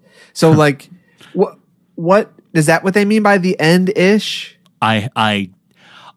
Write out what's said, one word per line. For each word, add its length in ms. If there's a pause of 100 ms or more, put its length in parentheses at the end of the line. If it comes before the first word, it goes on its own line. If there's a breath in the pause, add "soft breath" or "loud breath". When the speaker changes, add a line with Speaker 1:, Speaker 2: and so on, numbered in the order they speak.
(340 soft breath)
Speaker 1:
So, 180
Speaker 2:
Huh. 60
Speaker 1:
like, 320 (440 soft breath)
what, 240 (380)
what, 360 (220)
is 140
that 160
what 100
they 120
mean 180
by 160
the 200
end-ish? 960 (260)
Speaker 2:
I, 340
I, 340 (680 loud breath)